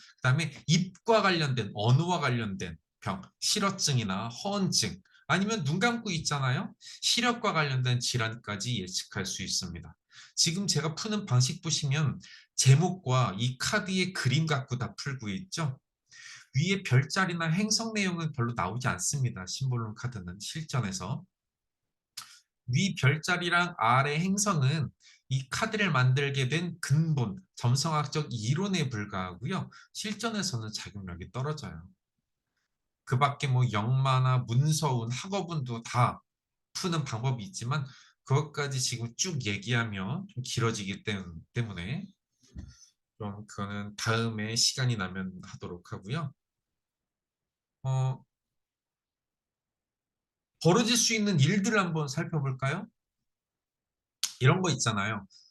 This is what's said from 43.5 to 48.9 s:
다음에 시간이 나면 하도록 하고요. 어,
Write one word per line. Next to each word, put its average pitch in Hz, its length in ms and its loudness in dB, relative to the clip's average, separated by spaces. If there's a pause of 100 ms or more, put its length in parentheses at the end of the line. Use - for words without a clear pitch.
다음에 113 580 0
시간이 123 420 2
나면 92 460 -6
하도록 - 480 -14
하고요. 123 420 -6 (1500)
어, 131 400 0 (2500)